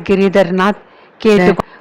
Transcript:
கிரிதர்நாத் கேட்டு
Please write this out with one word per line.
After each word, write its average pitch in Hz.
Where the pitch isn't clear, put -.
கிரிதர்நாத் 190
கேட்டு 208